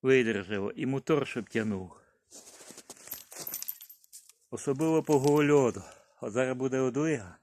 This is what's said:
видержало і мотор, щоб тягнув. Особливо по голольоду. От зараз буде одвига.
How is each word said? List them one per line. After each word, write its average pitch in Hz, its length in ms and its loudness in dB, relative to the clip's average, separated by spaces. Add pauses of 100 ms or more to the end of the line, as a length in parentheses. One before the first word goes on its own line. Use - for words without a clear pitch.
видержало 104 680 2
і 127 140 -8
мотор, 135 420 0
щоб 113 220 -10
тягнув. 101 420 -4 (2500)
Особливо 147 540 0
по 151 160 4
голольоду. 143 640 4 (380)
От 113 120 -8
зараз 127 240 0
буде 131 220 -2
одвига. 131 640 -2